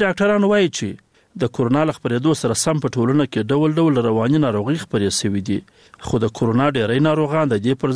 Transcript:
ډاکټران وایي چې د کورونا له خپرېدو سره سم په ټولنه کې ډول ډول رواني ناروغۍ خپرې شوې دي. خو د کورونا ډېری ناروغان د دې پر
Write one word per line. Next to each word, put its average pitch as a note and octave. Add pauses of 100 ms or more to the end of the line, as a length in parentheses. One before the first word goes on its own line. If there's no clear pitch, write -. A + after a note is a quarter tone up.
ډاکټران G3+
وایي G3+
چې G#2 (540)
د B2
کورونا C3
له D3
خپرېدو B2 (120)
سره A#2
سم D#3
په C3+
ټولنه C3
کې G#2+
ډول D3+
ډول D#3+ (120)
رواني A#2
ناروغۍ A#2
خپرې G2+
شوې G2
دي. G2 (480)
خو B2
د G#2+
کورونا B2
ډېری A#2+
ناروغان D3+
د G#2
دې B2+
پر C#3